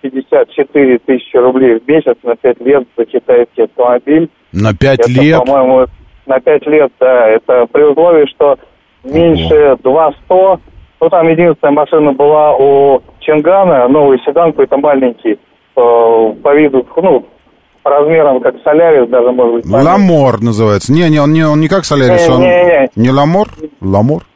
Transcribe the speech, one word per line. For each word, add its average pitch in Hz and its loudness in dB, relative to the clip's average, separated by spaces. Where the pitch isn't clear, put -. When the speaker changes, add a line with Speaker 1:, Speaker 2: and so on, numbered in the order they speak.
Speaker 1:
пятьдесят 135 -4
четыре 139 0
тысячи - -6
рублей 127 0
в 123 -14
месяц 143 -2
на 117 -4
пять 123 -4
лет 131 -2
за 117 -4
китайский 120 -2
автомобиль. 123 -2
Speaker 2:
На 104 -2
пять 131 0
Speaker 1:
Это, 120 0
Speaker 2:
лет? 156 2
Speaker 1:
по-моему, 131 0
на 131 -2
пять 151 -2
лет, 147 0
да. 127 2
Это 120 0
при 151 0
условии, 156 2
что 143 0
меньше 156 0
Speaker 2:
Ого. 123 -2
Speaker 1:
два 147 0
сто. 185 0
Ну, 165 0
там 165 0
единственная 160 0
машина 151 0
была 147 2
у 139 2
Чингана, 156 0
новый 139 2
седан 160 0
какой-то 139 -2
маленький, 135 -2
э, - -6
по 117 2
виду, 135 0
ну, 165 0
размером 147 0
как 127 -4
Солярис 151 2
даже, 123 0
может 123 0
быть, 117 -6
поменьше. 135 -2
Speaker 2:
Ламор 160 0
называется. 110 -2
Не, 170 0
не, 151 0
он 147 0
не, 160 0
он 151 0
не 156 -2
как 190 -2
Солярис, 147 0
Speaker 1:
Не, 131 0
Speaker 2:
он 127 0
Speaker 1:
не, - 2
не. 175 0
Speaker 2:
не 117 0
Ламор? 160 0
Ламор? 107 -2